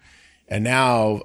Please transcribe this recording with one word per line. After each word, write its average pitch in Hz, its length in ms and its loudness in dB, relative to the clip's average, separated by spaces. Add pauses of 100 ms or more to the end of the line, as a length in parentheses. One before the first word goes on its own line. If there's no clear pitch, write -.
(480)
And 104 160 -4
now 120 600 0